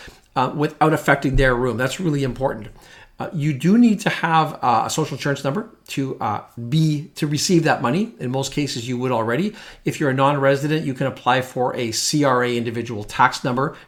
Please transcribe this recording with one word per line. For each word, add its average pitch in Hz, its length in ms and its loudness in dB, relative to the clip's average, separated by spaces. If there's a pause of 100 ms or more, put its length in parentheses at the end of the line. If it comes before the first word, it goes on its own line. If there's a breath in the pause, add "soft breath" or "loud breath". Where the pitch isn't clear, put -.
(360 loud breath)
uh, 131 180 0
without 151 380 0
affecting 139 440 0
their 131 200 4
room. 120 220 -2
That's 131 200 -4
really 151 260 -2
important. 117 440 -4 (500 loud breath)
Uh, - 140 -8
you 151 200 0
do 165 260 4
need 226 220 6
to - 100 -2
have, 160 500 0
uh, 117 260 2
a 117 40 -6
social 147 260 -4
insurance 139 280 -4
number 151 260 -4 (160)
to, 135 340 -6
uh, 107 220 -4 (260)
be, 151 460 2
to 156 140 -2
receive 160 340 2
that 143 180 2
money. 180 380 0
In 123 120 -6
most 135 220 -4
cases, 131 360 -4
you 123 100 -4
would 127 140 -2
already. 120 420 0 (300 loud breath)
If - 160 -4
you're 147 100 2
a 131 40 0
non-resident, 139 680 2
you 139 100 -4
can 135 120 -2
apply 127 360 0
for 127 340 -2
a 117 160 -2
C 147 320 0
R 123 180 4
A 123 140 0
individual 117 480 -6
tax - 400 2
number 135 320 -2 (120)